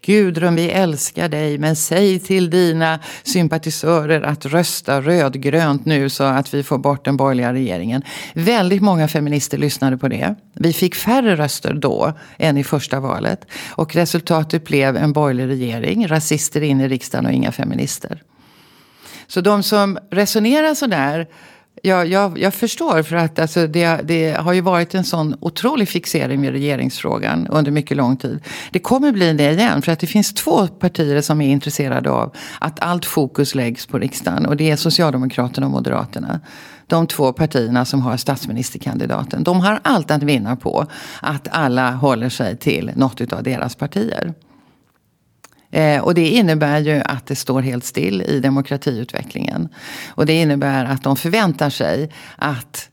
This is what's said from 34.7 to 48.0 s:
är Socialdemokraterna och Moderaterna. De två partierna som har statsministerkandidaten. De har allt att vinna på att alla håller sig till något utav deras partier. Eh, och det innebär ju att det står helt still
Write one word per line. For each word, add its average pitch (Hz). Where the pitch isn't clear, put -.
är 147
Socialdemokraterna 135
och 139
Moderaterna. -
De 165
två 131
partierna 123
som 135
har 123
statsministerkandidaten. -
De 180
har 202
allt 165
att 151
vinna 123
på -
att 143
alla 127
håller 127
sig 117
till -
något 131
utav -
deras 127
partier. 175
Eh, 151
och 175
det 165
innebär 156
ju 151
att -
det 139
står 131
helt 123
still 185